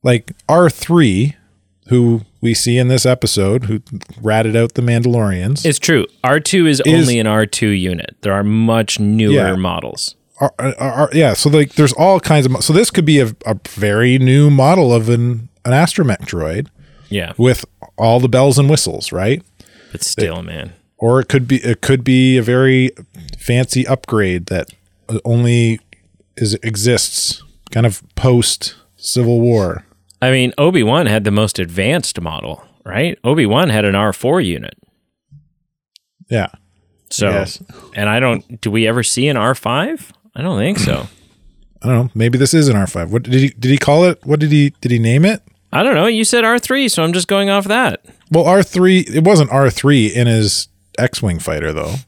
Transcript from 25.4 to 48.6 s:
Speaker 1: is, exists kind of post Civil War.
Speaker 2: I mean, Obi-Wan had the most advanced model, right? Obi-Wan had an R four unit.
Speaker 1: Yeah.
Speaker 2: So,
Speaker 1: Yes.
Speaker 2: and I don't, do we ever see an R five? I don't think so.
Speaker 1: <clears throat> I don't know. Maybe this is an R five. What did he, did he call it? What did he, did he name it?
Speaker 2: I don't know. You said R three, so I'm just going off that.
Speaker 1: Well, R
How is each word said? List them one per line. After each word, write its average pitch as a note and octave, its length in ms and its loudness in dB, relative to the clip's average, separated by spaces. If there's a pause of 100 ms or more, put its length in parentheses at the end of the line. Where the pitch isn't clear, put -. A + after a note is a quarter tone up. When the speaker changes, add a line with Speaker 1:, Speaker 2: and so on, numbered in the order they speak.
Speaker 1:
is, G#2+ 160 -2 (100)
exists A2 800 -4 (280)
kind A2+ 140 0
of G#2 160 -2 (140)
post - 600 0 (200)
Civil A#2+ 460 -2
War. G#2 420 0 (380)
Speaker 2:
I C3 100 2
mean, B2+ 260 0
Obi-Wan D3 500 2
had G#2 180 -2
the G2+ 60 0
most G#2 280 0
advanced F#2+ 600 -4
model, D#2 420 -10 (220)
right? B2+ 400 -4
Obi-Wan C#3 440 2
had G#2+ 140 0
an G2 120 0
R G2+ 180 0
four D#3 260 -2
unit. E2+ 380 -6 (1500)
Speaker 1:
Yeah. A2 180 -2 (640)
Speaker 2:
So, G2+ 200 -2
Speaker 1:
Yes. F#2+ 320 -4 (320)
Speaker 2:
and G#2 160 -4
I A#2 120 0
don't, A#2+ 400 -4
do G#2+ 100 -6
we A2 160 0
ever A#2 160 0
see B2+ 240 -2
an C#3+ 80 0
R A#2+ 200 0
five? E3+ 580 -6 (220)
I B2 60 -10
don't D#3 180 -4
think F#3 180 -2
so. - 300 -4 (380)
Speaker 1:
<clears throat> - 360 -20
I A#2 60 -4
don't B2 80 2 (100)
know. A#2 80 -8
Maybe A#2 240 0
this C3+ 160 2
is D3+ 140 4
an A#2 80 2
R G2 120 0
five. E2+ 240 -8
What A2 120 -2
did B2 100 -4
he, C3+ 160 2
did B2 220 -2
he C#3+ 60 4
call D3+ 280 2
it? F3 200 0
What D3+ 140 0
did D3+ 120 0
he, D3 200 4 (100)
did A#2+ 100 -2
he A#2 80 2
name B2 260 2
it? G#3+ 160 0 (300)
Speaker 2:
I E3 120 0
don't C4 120 2
know. E3+ 120 2
You A3+ 180 0
said A#3+ 180 0
R A#3 160 2
three, C4 300 -2
so E3 140 -2
I'm E3+ 100 0
just F3+ 140 -2
going G3 220 0
off G3 160 0
that. G#3 400 -2 (260)
Speaker 1:
Well, E3 140 4
R F#3 160 4